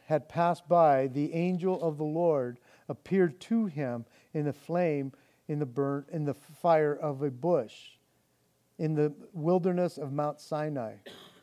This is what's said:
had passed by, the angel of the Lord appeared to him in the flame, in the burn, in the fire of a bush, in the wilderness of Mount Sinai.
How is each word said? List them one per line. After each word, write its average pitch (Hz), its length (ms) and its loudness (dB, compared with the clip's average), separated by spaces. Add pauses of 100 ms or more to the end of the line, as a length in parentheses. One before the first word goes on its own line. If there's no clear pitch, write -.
had - 240 -2
passed 170 380 -2
by, 147 400 6
the 147 260 -4
angel 180 480 -2
of 156 160 -2
the 156 60 -6
Lord 151 560 0 (280)
appeared 180 540 0
to 226 240 0
him 131 400 -4 (280)
in 147 120 -2
the 139 80 -2
flame, 156 580 -2 (360)
in 151 120 -4
the 147 60 -2
burn, 139 460 -4
in 156 140 -4
the 139 100 -2
fire 156 600 2
of 147 280 -4
a 143 80 -2
bush, 131 640 -2 (800)
in 156 160 -2
the 151 200 0 (200)
wilderness 180 640 0
of 139 160 -8
Mount 147 260 -4
Sinai. 147 540 -6 (500)